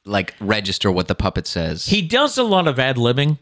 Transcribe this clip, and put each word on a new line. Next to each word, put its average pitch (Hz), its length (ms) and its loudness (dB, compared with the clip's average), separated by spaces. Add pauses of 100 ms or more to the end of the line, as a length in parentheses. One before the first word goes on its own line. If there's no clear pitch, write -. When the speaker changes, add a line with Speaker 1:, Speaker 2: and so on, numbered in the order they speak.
Speaker 1:
like, 98 340 -2
register 101 520 0
what 90 160 0
the - 80 0
puppet 92 300 -2
says. 82 420 -4
Speaker 2:
He 208 140 2
does 240 360 0
a 262 60 2
lot 190 240 2
of 135 120 0
ad-libbing. 131 640 2